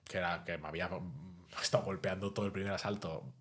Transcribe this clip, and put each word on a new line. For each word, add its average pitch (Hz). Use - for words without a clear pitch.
que -
era, 87
que 85
me 76
había 85
estado -
golpeando 95
todo 104
el 95
primer 98
asalto 95